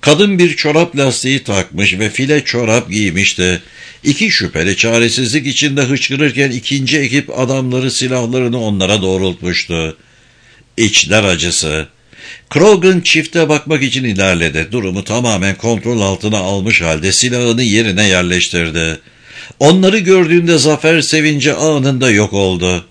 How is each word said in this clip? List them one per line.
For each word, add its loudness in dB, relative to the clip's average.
Kadın 2
bir 4
çorap 0
lastiği 0
takmış -2
ve 0
file 0
çorap -2
giymişti. 0
İki 0
şüpheli -2
çaresizlik 0
içinde 0
hıçkırırken 0
ikinci -2
ekip -2
adamları -2
silahlarını -2
onlara 0
doğrultmuştu. -2
İçler 2
acısı. -2
Krogan 4
çifte 0
bakmak 0
için -2
ilerledi. 0
Durumu -4
tamamen -2
kontrol -2
altına 0
almış -2
halde -2
silahını 0
yerine 2
yerleştirdi. -2
Onları 4
gördüğünde 4
zafer 2
sevinci 0
anında 0
yok 2
oldu. 0